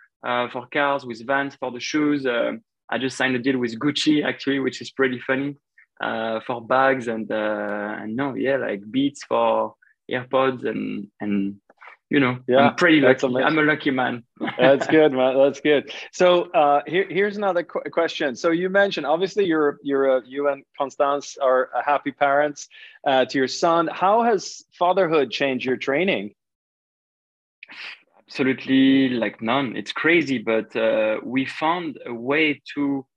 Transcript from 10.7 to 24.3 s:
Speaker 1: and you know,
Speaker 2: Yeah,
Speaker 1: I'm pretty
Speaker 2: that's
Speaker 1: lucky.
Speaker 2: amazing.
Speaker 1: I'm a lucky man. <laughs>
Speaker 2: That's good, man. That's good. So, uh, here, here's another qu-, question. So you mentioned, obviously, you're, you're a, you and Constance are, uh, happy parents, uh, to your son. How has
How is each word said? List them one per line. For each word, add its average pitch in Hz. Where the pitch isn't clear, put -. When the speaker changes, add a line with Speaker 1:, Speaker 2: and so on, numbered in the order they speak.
Speaker 1:
and 101
you 147
know, 127
Speaker 2:
Yeah, 131
Speaker 1:
I'm -
pretty 165
Speaker 2:
that's 127
Speaker 1:
lucky. 127
Speaker 2:
amazing. 131
Speaker 1:
I'm 156
a 151
lucky 151
man. 123
<laughs> -
Speaker 2:
That's 131
good, 156
man. 131
That's 139
good. 147
So, 180
uh, 143
here, 175
here's 196
another 190
qu-, -
question. 160
So 170
you 175
mentioned, 196
obviously, 180
you're, 151
you're 135
a, 123
you 139
and 139
Constance 143
are, 127
uh, 123
happy 139
parents, 143
uh, 131
to 143
your 131
son. 165
How 208
has 220